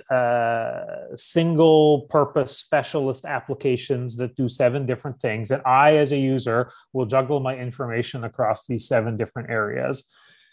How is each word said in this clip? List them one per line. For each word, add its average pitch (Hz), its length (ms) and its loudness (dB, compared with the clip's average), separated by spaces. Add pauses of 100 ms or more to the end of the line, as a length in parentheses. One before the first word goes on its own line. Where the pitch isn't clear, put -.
(120)
uh, 120 1080 -2
single 156 920 4
purpose 143 480 0
specialist 139 640 -2
applications 127 920 -4
that 123 200 -6
do 131 100 0
seven 127 380 0
different 123 380 -6
things. 110 280 -2
And 139 140 -2
I, 139 320 6
as 147 160 2
a 143 60 0
user, 127 520 0 (220)
will 127 140 -2
juggle 135 340 0
my 131 160 -4
information 120 680 -6
across 113 420 -2
these 120 200 -6
seven 113 300 0
different 113 320 -8
areas. 123 640 -4 (400)